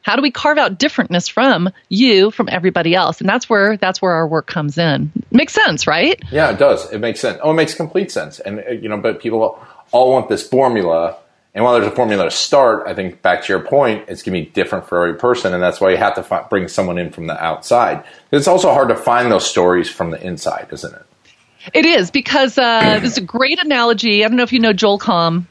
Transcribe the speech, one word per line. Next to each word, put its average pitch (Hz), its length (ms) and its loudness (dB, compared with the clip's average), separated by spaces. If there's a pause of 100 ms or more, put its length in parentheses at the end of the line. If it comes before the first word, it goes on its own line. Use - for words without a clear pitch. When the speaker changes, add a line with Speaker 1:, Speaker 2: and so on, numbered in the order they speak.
Speaker 1:
how 208 140 0
do 269 60 0
we 285 80 2
carve 302 280 0
out 202 200 0
differentness 180 520 -2
from 202 400 2 (180)
you, 202 420 4
from - 200 -4
everybody 170 440 0
else? 175 260 0
And 185 80 -2
that's 240 200 -2
where, 208 280 2
that's 185 260 -4
where 180 100 0
our 165 140 0
work 156 200 -2
comes 147 300 -4
in. 151 360 0 (180)
Makes 311 240 2
sense, 427 320 0
right? 180 340 0 (100)
Speaker 2:
Yeah, 143 200 2
it 101 80 -4
does. 135 340 2
It 107 60 -8
makes 113 220 -6
sense. - 220 -4
Oh, 156 100 2
it - 20 2
makes 156 200 0
complete 185 360 -4
sense. 78 300 -8
And, 104 180 -10
uh, 120 140 -8
you 107 160 -8
know, 104 100 -4
but 107 220 -4
people 110 440 -2 (280)
all 127 200 4
want 131 160 0
this 101 180 -2
formula. 92 680 0 (380)
And 104 80 -2
while 123 120 4
there's 107 160 2
a - 40 -12
formula 107 300 0
to 80 80 0
start, 123 560 2
I 92 60 -8
think 92 280 -8
back 87 220 0
to - 80 -2
your 92 80 0
point, 120 480 0
it's 92 160 -14
gonna 92 160 -4
be 76 60 -8
different 92 420 -4
for 87 180 0
every 85 100 -2
person. 120 380 0
And 90 80 -2
that's 90 180 0
why 95 100 4
you 87 80 2
have 101 180 0
to 87 80 -8
fi-, - 260 -6
bring 95 160 -2
someone 87 320 -4
in 85 120 -6
from 82 180 -12
the 82 140 -8
outside. 82 600 0 (300)
It's 147 160 2
also 180 240 4
hard 131 160 2
to - 80 2
find 120 340 0
those 98 180 2
stories 90 400 2
from 85 220 -8
the 80 100 -10
inside, - 520 -8
isn't - 200 -14
it? - 100 -20 (720)
Speaker 1:
It 311 140 4
is, 247 240 2
because, 262 480 0
uh, 220 400 2
<clears throat> - 20 -2
this 220 120 -2
is 269 60 -4
a 208 40 -6
great 262 400 -2
analogy. 233 640 2
I 220 40 2
don't 240 80 0
know 247 60 2
if 240 100 -2
you 254 80 2
know 226 120 4
Joel 202 260 2
Comm 170 520 0